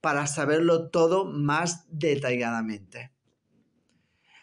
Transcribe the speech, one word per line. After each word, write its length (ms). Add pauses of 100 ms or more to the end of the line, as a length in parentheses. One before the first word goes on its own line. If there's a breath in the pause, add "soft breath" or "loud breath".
para 260
saberlo 600
todo 360
más 640
detalladamente. 1200 (1300 soft breath)